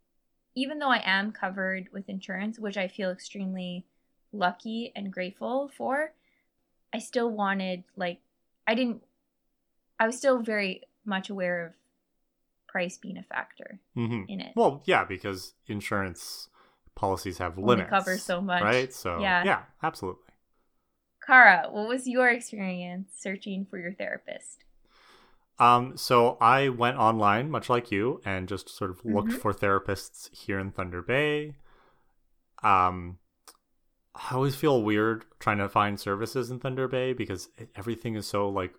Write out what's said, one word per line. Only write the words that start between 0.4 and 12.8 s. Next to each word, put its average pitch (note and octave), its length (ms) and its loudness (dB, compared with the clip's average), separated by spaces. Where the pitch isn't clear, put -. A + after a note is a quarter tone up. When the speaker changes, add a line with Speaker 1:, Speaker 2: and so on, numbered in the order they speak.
Speaker 1:
even C#4+ 240 -4
though C#4 120 0
I A#3 120 2
am G3 280 0
covered F#3+ 600 -4
with G3 180 -12
insurance, G3 500 -8
which G#3 180 -8
I F#3 100 -2
feel F#3+ 220 -6
extremely F#3 760 -8
lucky G#3+ 600 -4
and G3+ 160 -10
grateful A3+ 640 -6
for, C#4 380 -4
I A3 60 -6
still A#3 300 -2
wanted, G3 540 -2
like, F3+ 220 -6
I A3 80 2
didn't, A#3+ 280 -2
I A3+ 80 4
was B3 100 -4
still C4 220 2
very G#3 440 -4
much G3 240 -4
aware F3+ 380 -4
of F3+ 60 -20
price F3+ 300 -4